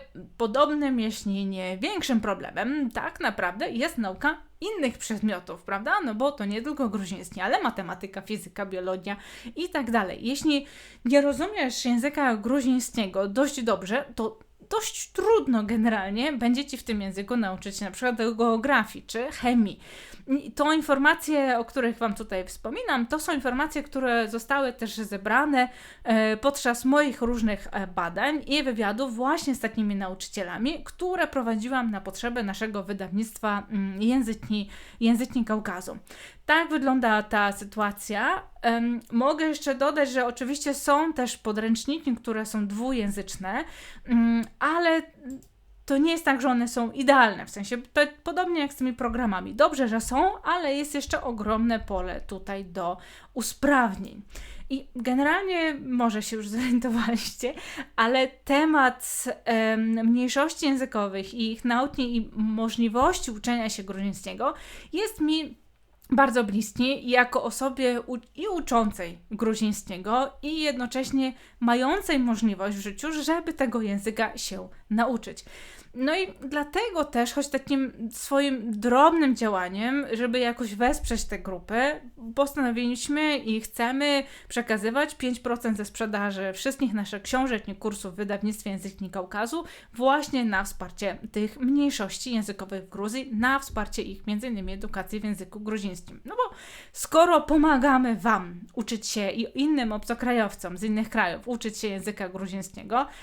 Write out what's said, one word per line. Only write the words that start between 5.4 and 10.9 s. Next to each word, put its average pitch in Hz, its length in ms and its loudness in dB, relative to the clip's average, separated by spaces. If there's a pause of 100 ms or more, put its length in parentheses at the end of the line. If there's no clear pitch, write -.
prawda? 220 420 -2
No 226 100 -2
bo 269 180 0
to 220 120 -8
nie 208 180 -4
tylko 285 260 -2
gruziński, 185 520 -6
ale 254 220 2
matematyka, 196 580 -6
fizyka, 208 460 -8
biologia 185 500 -6 (400)
i 349 120 -6
tak 269 220 -4
dalej. 202 320 0
Jeśli 277 440 0 (380)